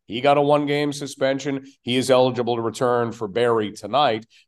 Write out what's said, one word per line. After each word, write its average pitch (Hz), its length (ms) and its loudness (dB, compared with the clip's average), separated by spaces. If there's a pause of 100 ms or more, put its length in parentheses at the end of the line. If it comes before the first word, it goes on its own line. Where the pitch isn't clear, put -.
He 120 140 -8
got 143 160 4
a 147 40 2
one-game 147 500 0
suspension. 139 760 -4 (180)
He 123 140 -2
is 127 120 -2
eligible 123 460 2
to 117 80 -4
return 120 480 0
for 110 160 -8
Barrie 110 440 0
tonight. 113 540 -2 (220)